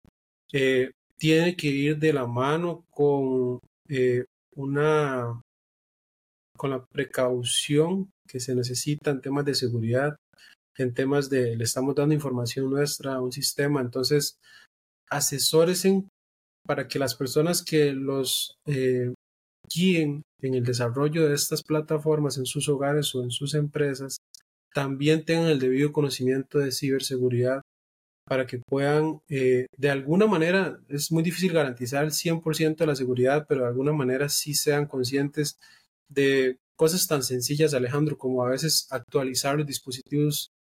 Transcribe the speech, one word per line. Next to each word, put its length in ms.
eh, 380
tiene 400
que 120
ir 300
de 140
la 140
mano 640
con, 680
eh, 360
una, 840
con 140
la 140
precaución 1300
que 120
se 140
necesita 560
en 120
temas 240
de 80
seguridad, 600
en 180
temas 340
de, 280
le 80
estamos 300
dando 200
información 560
nuestra 440
a 60
un 120
sistema, 480
entonces 560
asesóresen 1000
para 220
que 140
las 160
personas 480
que 280
los, 640
eh, 460
guíen 520
en 140
el 100
desarrollo 640
de 60
estas 280
plataformas 760
en 80
sus 220
hogares 460
o 80
en 80
sus 240
empresas 640
también 520
tengan 260
el 80
debido 340
conocimiento 640
de 120
ciberseguridad 920
para 200
que 200
puedan, 640
eh, 380
de 140
alguna 360
manera, 520
es 220
muy 120
difícil 300
garantizar 520
el 80
cien 280
por 140
ciento 300
de 40
la 80
seguridad, 520
pero 140
de 60
alguna 240
manera 360
sí 260
sean 320
conscientes 720
de 480
cosas 300
tan 160
sencillas, 520
Alejandro, 420
como 280
a 60
veces 400
actualizar 640
los 100
dispositivos 840